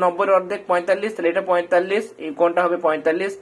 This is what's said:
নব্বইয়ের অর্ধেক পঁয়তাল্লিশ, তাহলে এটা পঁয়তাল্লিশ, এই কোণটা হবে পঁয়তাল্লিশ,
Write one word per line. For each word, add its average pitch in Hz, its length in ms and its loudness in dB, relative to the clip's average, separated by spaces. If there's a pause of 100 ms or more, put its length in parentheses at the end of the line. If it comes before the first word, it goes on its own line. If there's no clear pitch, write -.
নব্বইয়ের 190 320 2
অর্ধেক 185 320 -4
পঁয়তাল্লিশ, 185 460 0
তাহলে 170 180 0
এটা 190 160 0
পঁয়তাল্লিশ, 180 540 0 (220)
এই 156 140 -8
কোণটা 170 260 2
হবে 175 200 0
পঁয়তাল্লিশ, 160 560 0